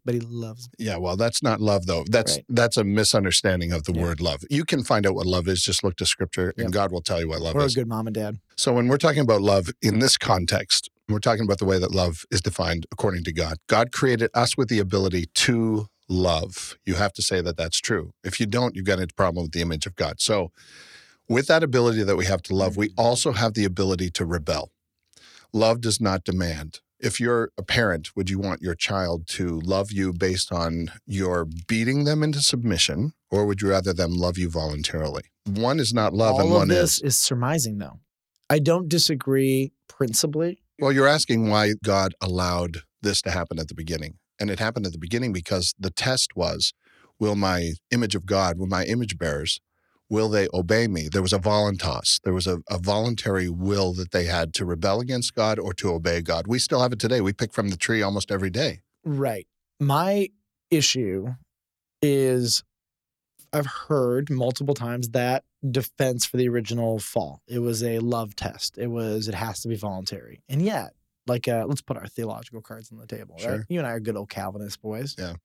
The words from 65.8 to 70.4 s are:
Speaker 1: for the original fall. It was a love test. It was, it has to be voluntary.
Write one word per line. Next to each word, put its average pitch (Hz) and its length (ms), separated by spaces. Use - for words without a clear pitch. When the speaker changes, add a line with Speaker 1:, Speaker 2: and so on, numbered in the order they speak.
Speaker 1:
for - 120
the 127 120
original 117 500
fall. - 480
It 120 140
was 117 220
a 117 160
love 117 360
test. - 440
It 120 100
was, 110 400
it 104 60
has 110 260
to 117 80
be 113 80
voluntary. 95 720